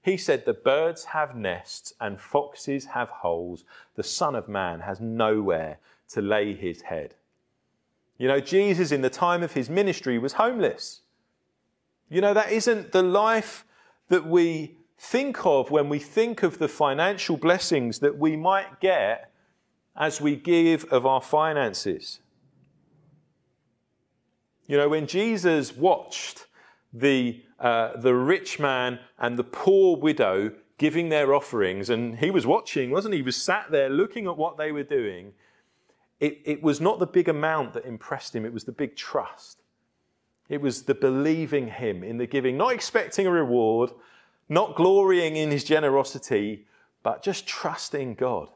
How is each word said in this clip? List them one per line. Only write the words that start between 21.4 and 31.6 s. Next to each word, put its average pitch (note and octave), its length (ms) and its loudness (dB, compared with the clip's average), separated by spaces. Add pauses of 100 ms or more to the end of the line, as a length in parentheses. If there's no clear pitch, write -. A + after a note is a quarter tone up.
You C#3+ 80 2
know, D3 120 4
when D3+ 180 0
Jesus F3 720 0
watched - 680 -2 (460)
the, B2 500 2 (180)
uh, A#2 380 0
the B2 160 4
rich C#3 440 0
man B2+ 400 0 (200)
and A#2+ 180 -2
the A#2+ 80 -2
poor F#3+ 520 4
widow A2 560 2 (260)
giving D#3 320 0
their C#3+ 240 4
offerings, G2+ 560 -2